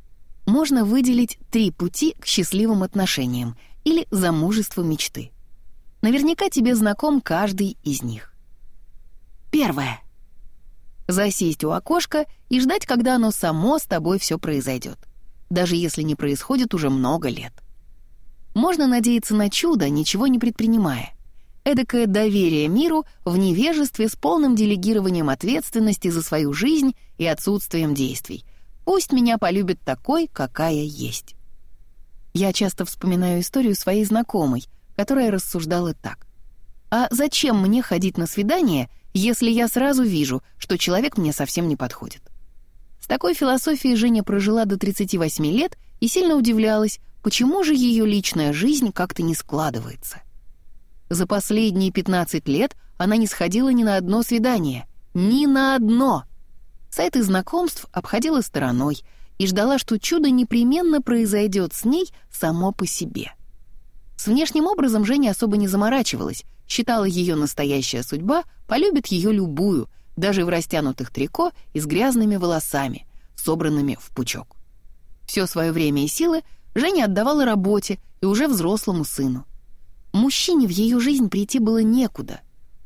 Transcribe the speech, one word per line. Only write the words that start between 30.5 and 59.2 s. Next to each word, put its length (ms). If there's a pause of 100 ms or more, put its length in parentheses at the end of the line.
есть. 600 (1000)
Я 180
часто 320
вспоминаю 560
историю 340
своей 300
знакомой, 640 (300)
которая 340
рассуждала 640
так: 320 (640)
"А 200
зачем 500
мне 220
ходить 360
на 80
свидание, 640 (240)
если 360
я 180
сразу 340
вижу, 400 (160)
что 200
человек 400
мне 140
совсем 360
не 80
подходит?" 460 (800)
С 60
такой 260
философией 640
Женя 260
прожила 420
до 140
тридцати 400
восьми 320
лет 260 (220)
и 80
сильно 300
удивлялась, 640 (200)
почему 440
же 100
ее 300
личная 480
жизнь 400
как-то 320
не 100
складывается. 880 (880)
За 160
последние 640
пятнадцать 560
лет 300 (220)
она 180
не 100
сходила 440
ни 120
на 140
одно 260
свидание. 640 (280)
Ни 320
на 280
одно! 500 (640)
Сайты 340
знакомств 680
обходила 480
стороной 640 (340)